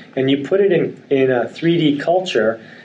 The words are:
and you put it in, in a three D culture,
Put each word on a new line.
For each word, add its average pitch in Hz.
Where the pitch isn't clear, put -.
and 135
you 139
put 196
it 196
in, -
in 131
a 117
three 170
D 151
culture, 139